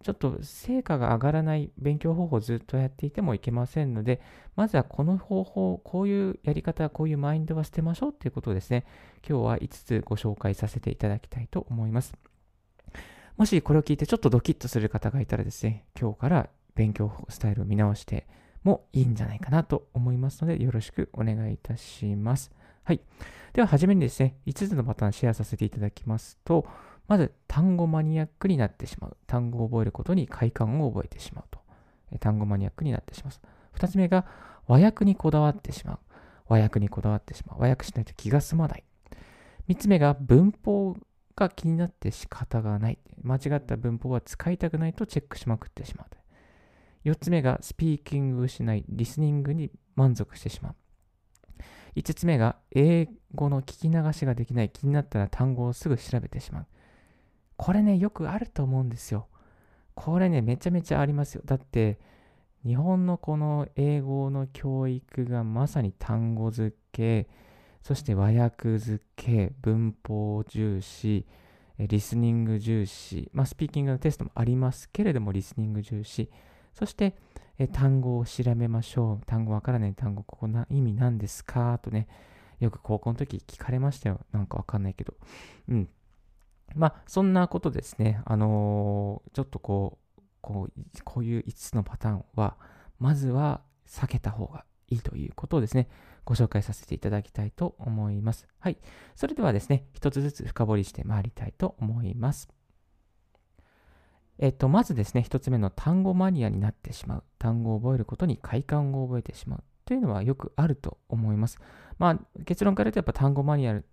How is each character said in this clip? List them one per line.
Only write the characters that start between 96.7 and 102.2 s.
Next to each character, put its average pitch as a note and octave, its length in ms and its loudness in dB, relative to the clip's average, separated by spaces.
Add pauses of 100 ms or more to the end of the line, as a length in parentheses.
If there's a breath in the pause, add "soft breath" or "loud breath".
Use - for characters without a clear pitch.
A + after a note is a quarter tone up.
せ - 120 -16
て - 80 -10
い - 60 -6
た G2 100 -2
だ G#2 140 -2
き - 80 -16
た G#2+ 120 -6
い G#2+ 60 -4
と - 300 -6
思 G#2+ 320 -4
い G2+ 100 -4
ま A2 120 0
す。 - 140 -12 (120)
は F#3 100 -2
い。 E3+ 80 -6 (380 loud breath)
そ - 100 -6
れ D4+ 80 -2
で C#4 80 -4
は D#3 100 2
で G2+ 100 2
す - 100 -10
ね、 C3+ 220 0
一 - 180 0
つ C3+ 100 -2
ず C#3+ 100 0
つ - 140 -12
深 A2+ 220 -2
掘 G#2+ 80 2
り G2+ 80 2
し - 80 -10
て - 120 -10
ま G#2 160 -2
い G2 40 -2
り A2+ 80 -6
た - 160 -10
い - 100 -10
と - 220 -2
思 A2+ 240 -2
い F#2 100 -4
ま B2 200 -2